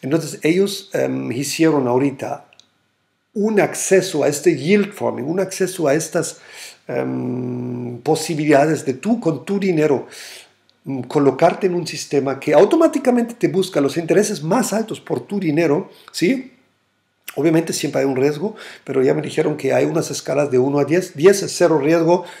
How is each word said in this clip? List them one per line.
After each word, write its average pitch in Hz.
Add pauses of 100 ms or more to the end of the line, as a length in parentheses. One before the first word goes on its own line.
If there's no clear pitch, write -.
Entonces, 147
ellos, 190
em, 131
hicieron 143
ahorita 123 (880)
un 208
acceso 156
a 135
este 151
yield 196
farming, 117
un 175
acceso 180
a 139
estas, 160 (480)
em, 123
posibilidades 151
de 127
tú 220
con 151
tu 202
dinero, 151 (760)
mm, 135
colocarte 143
en 175
un 165
sistema 139
que 147
automáticamente 247
te -
busca 175
los 139
intereses 170
más 196
altos 214
por -
tu 202
dinero, 160 (220)
¿sí? 254 (840)
Obviamente 160
siempre -
hay 135
un 135
riesgo, 147 (280)
pero 131
ya 143
me 151
dijeron 151
que 131
hay 131
unas 156
escalas 139
de 127
uno 139
a 143
diez. 170
Diez 190
es 156
cero 160
riesgo, 170 (160)